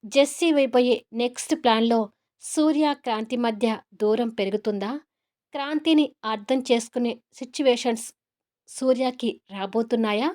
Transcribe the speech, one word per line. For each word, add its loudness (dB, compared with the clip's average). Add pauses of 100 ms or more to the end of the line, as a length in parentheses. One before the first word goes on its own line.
జెస్సీ 2
వైపోయే 4 (180)
నెక్స్ట్ -2
ప్లాన్‌లో 2 (440)
సూర్య, 0
క్రాంతి -6
మధ్య 0 (260)
దూరం 0
పెరుగుతుందా? -4 (640)
క్రాంతిని 0 (200)
అర్థం -2
చేసుకునే -2 (220)
సిచ్యువేషన్స్ -2 (640)
సూర్యకి 0 (200)
రాబోతున్నాయా? -2